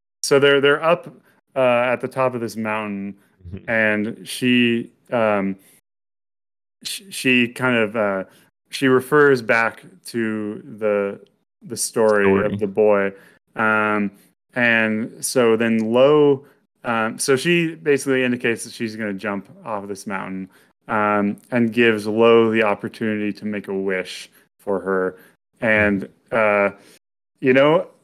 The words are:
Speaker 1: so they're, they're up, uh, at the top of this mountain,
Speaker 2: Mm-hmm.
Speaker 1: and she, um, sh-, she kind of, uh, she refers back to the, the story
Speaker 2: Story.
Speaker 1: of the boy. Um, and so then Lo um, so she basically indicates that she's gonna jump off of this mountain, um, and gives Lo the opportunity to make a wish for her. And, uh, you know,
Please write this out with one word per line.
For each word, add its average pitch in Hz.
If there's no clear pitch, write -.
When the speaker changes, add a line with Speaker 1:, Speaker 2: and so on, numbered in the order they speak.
Speaker 1:
so 143
they're, 143
they're 143
up, 170
uh, -
at 117
the 131
top 127
of 117
this 110
mountain, 107
Speaker 2:
Mm-hmm. -
Speaker 1:
and 107
she, 120
um, 104
sh-, -
she 123
kind 127
of, 110
uh, 98
she -
refers 131
back 113
to 110
the, 104
the 127
story 107
Speaker 2:
Story. 98
Speaker 1:
of 98
the 107
boy. 101
Um, 107
and 113
so 117
then 113
Lo 139
um, 113
so 135
she 165
basically 139
indicates 123
that 113
she's 110
gonna 107
jump 98
off 107
of 101
this 98
mountain, 95
um, 104
and 117
gives 110
Lo 113
the 110
opportunity 104
to -
make 104
a 101
wish 95
for 98
her. 92
And, 104
uh, 104
you 131
know, 151